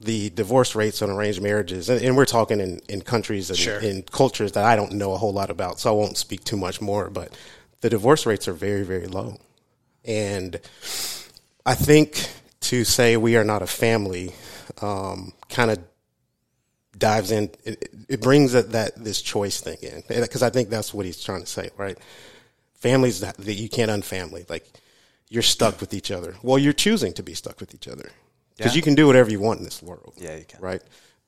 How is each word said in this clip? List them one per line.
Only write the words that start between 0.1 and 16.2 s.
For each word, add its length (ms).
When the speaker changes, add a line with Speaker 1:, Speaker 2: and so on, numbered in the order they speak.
Speaker 1:
divorce 440
rates 280
on 80
arranged 320
marriages, 480
and, 120
and 140
we're 80
talking 360
in, 280
in 140
countries 480
and 80
Speaker 2:
Sure. 200
Speaker 1:
in 240
cultures 500
that 120
I 120
don't 160
know 200
a 60
whole 160
lot 160
about, 280
so 120
I 60
won't 200
speak 280
too 120
much 240
more, 300
but 260
the 80
divorce 340
rates 240
are 60
very, 280
very 260
low. 280
And 520
I 80
think 560
to 240
say 340
we 180
are 80
not 160
a 60
family, 680
um, 540
kinda 260